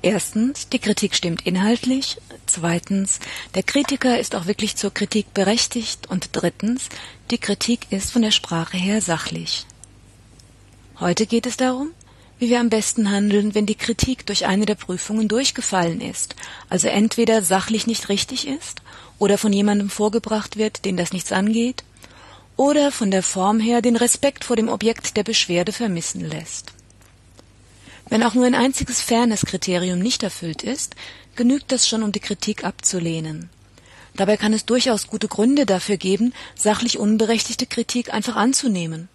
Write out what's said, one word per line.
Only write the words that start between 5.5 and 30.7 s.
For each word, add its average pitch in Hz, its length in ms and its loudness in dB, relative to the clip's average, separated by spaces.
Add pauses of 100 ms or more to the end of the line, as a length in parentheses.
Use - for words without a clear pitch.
Und 185 240 -4
drittens, 214 580 -2 (420)
die 233 60 0
Kritik - 520 -2
ist 196 220 -4
von 240 100 4
der 214 80 2
Sprache 165 460 -2
her 202 240 2
sachlich. 165 680 -4 (1300)
Heute 175 260 2
geht 233 200 0
es 240 100 -4
darum, 254 340 0 (480)
wie 240 120 0
wir 240 100 6
am 233 80 4
besten 214 420 2
handeln, 208 460 2
wenn 208 100 2
die 214 80 0
Kritik - 520 -2
durch 190 200 -2
eine 202 180 2
der 208 120 0
Prüfungen 208 500 -4
durchgefallen 208 760 0
ist, - 360 -8 (320)
also 190 180 0
entweder 220 560 4
sachlich 190 460 0
nicht 226 200 -4
richtig 220 380 -2
ist - 360 -8 (360)
oder 202 200 4
von 214 140 2
jemandem 202 380 2
vorgebracht 214 680 -2
wird, 214 280 -2
den 190 120 -2
das 175 160 -2
nichts 180 200 -6
angeht, 226 500 0 (720)
oder 285 380 4
von 202 180 0
der 190 140 2
Form 196 340 2
her 233 240 2
den 233 140 4
Respekt 240 480 2
vor 240 100 0
dem 220 140 2
Objekt 226 480 -2
der 208 80 2
Beschwerde 180 480 0
vermissen 185 480 -4
lässt. 156 540 -10 (1300)
Wenn 220 140 2
auch 240 120 2
nur 247 120 6
ein 247 80 4
einziges - 460 0
Fairness-Kriterium 190 1000 0
nicht 220 240 0
erfüllt 170 400 -6
ist, - 320 -6 (400)